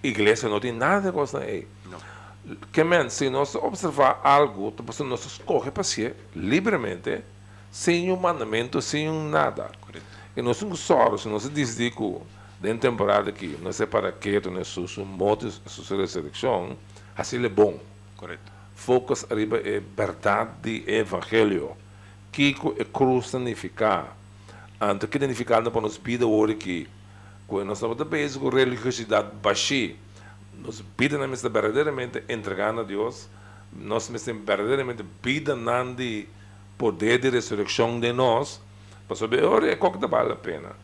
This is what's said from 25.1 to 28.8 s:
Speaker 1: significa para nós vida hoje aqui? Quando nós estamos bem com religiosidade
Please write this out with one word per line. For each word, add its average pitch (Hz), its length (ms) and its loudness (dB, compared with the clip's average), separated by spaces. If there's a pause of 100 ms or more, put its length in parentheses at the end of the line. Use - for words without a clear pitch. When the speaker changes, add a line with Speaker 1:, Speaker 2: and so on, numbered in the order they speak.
Speaker 1:
significa 120 440 2
para 117 180 0
nós 107 160 -4
vida 120 300 0
hoje 107 280 6
aqui? 90 340 -6 (580)
Quando 98 200 -2
nós 101 120 -4
estamos 117 180 -2 (120)
bem 147 220 -2
com 135 180 -2
religiosidade 120 840 2 (120)